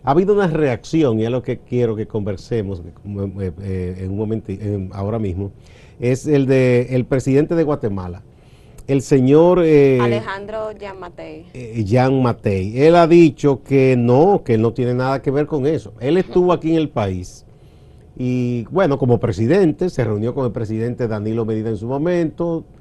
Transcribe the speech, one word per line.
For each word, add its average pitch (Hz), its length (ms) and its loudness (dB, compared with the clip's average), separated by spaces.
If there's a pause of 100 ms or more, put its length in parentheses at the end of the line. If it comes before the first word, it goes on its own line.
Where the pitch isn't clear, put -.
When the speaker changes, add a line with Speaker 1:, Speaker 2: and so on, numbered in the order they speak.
Speaker 1:
ha 131 80 0
habido 190 200 4
una 202 140 2
reacción, 147 760 0
y 110 40 0
es 117 60 -2
lo 123 120 -2
que - 160 -6
quiero 117 380 -2
que 107 100 -6
conversemos, 101 760 -6
eh, 95 800 -8
eh, 92 380 -6
en 95 140 -8
un 98 40 -6
momento, 107 360 -4
en, 101 420 -6
ahora 101 240 -4
mismo, 98 320 -6 (500)
es 123 260 -2
el 143 200 2
de 127 480 2
el 127 100 0
presidente 139 520 0
de 165 80 2
Guatemala, 98 580 -6 (680)
el 139 140 2
señor, 151 640 6
eh, 143 360 6
Speaker 2:
Alejandro 196 800 -4
Gianmatei. 175 760 -16
Speaker 1:
eh, 117 300 -6
Gianmatei. 117 1000 0
Él 165 140 6
ha 170 100 6
dicho 156 560 4
que 131 340 4
no, 131 480 4
que 120 100 0
él 110 80 2
no 117 100 2
tiene 123 220 -2
nada 127 280 -2
que 143 80 -4
ver 143 160 -2
con 143 200 -4
eso. 151 340 -4
Él 143 160 0
estuvo 180 360 2
aquí 160 180 -2
en 165 60 2
el 156 140 0
país 92 540 -6 (720)
y, 123 540 -4
bueno, 147 280 0
como 120 220 4
presidente, 147 720 0
se 123 140 -4
reunió 110 300 -4
con 135 120 -4
el 104 60 -4
presidente 113 560 -6
Danilo 110 360 -4
Medina 110 260 -4
en 110 60 -4
su 104 100 -10
momento. 165 760 -2 (160)